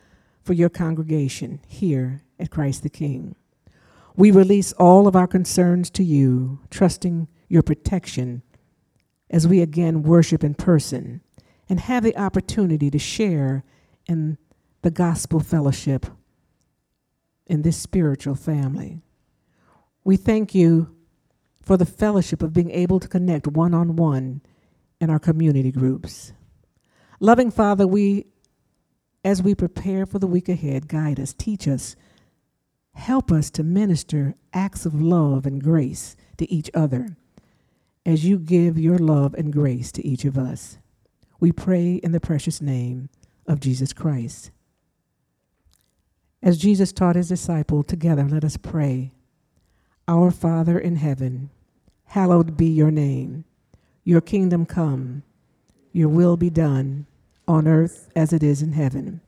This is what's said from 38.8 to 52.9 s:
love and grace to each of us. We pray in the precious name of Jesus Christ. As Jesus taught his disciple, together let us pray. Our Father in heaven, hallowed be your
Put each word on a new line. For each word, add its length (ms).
love 360
and 180
grace 400
to 140
each 200
of 100
us. 420
We 120
pray 440
in 180
the 80
precious 400
name 480
of 140
Jesus 340
Christ. 560
As 160
Jesus 340
taught 240
his 120
disciple, 540
together 420
let 200
us 140
pray. 540
Our 240
Father 480
in 180
heaven, 520
hallowed 540
be 80
your 240